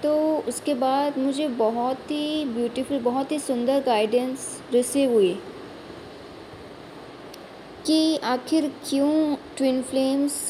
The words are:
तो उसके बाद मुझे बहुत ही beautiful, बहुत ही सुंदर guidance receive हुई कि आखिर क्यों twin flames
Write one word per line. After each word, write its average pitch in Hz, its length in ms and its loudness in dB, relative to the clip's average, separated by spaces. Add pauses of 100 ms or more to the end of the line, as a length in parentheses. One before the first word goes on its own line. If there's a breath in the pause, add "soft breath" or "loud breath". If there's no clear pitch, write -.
तो 294 100 4 (340)
उसके 269 280 -2
बाद 269 420 2
मुझे 277 300 0 (100)
बहुत 240 540 0
ही 302 360 -2
beautiful, 240 520 -2
बहुत 247 320 0
ही 302 80 0
सुंदर 262 400 2
guidance 247 680 2 (280)
receive 247 400 4
हुई 190 200 6 (2500)
कि 311 400 4
आखिर 262 460 0 (180)
क्यों 294 460 2 (220)
twin 262 260 2
flames 269 540 2 (120)